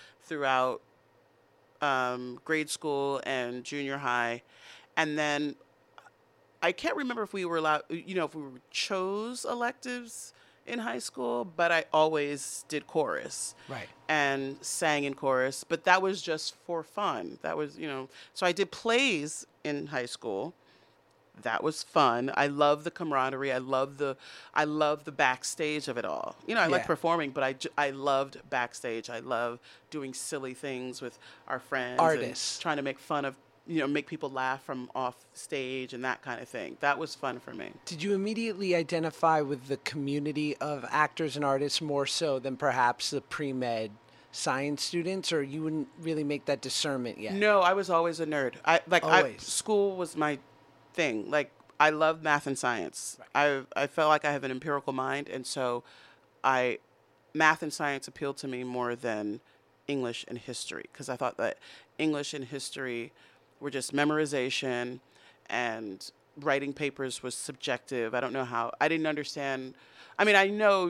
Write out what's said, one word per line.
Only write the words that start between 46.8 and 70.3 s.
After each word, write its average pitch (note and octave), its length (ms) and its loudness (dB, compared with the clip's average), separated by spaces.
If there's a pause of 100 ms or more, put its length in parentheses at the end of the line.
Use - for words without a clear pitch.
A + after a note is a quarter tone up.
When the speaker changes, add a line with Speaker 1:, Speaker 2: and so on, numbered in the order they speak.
Speaker 2:
yet? A2 160 -4
Speaker 1:
No, G#3 260 6
I F#3 140 6
was F#3+ 160 0
always E3 300 2
a D#3+ 60 -2
nerd. C#3+ 280 0 (100)
I, D#3+ 240 6
like, E3+ 160 4
I, D#3+ 140 8
Speaker 2:
Always. B2+ 240 2
Speaker 1:
school G3+ 540 2
was F3+ 200 -4
my D3+ 220 2 (560)
thing. A#2 360 0
Like, D3 200 2 (300)
I D3+ 100 8
love D#3 320 2
math D3 240 2
and C#3 100 0
science. - 640 -4 (160)
Speaker 2:
Right. C#3 300 4 (100)
Speaker 1:
I, - 80 0
I C#3+ 60 2
felt D#3 220 2
like D3+ 140 4
I D3 80 2
have C3+ 120 -2
an C3+ 80 -2
empirical C#3+ 400 -2
mind, C3+ 360 -2
and B2+ 180 -6
so B2 360 -2 (640)
I, B2+ 340 4 (560)
math D#3 300 6
and D3+ 80 -4
science C#3+ 340 -2
appealed C#3 320 -4
to C#3 100 -8
me B2+ 160 -4
more B2 300 -2
than A2 460 -4 (480)
English B2+ 400 -2
and A#2+ 100 -8
history, - 540 -10
'cause - 160 -12
I B2+ 80 -4
thought C3 220 -2
that A2 200 0 (400)
English D3+ 340 0
and C#3+ 120 -8
history B2+ 680 -6 (480)
were C#3+ 100 -6
just C3+ 240 -4
memorization, C3+ 1080 2 (480)
and A2 600 -4 (300)
writing C#3+ 340 0
papers C#3 480 -4
was B2 120 -6
subjective. B2+ 800 -4
I B2 60 0
don't B2 120 -2
know C3 120 -2
how, A#2+ 360 -2
I D3+ 80 6
didn't D#3+ 180 0
understand. C#3 680 -4 (440)
I G3 60 6
mean, G#3 120 8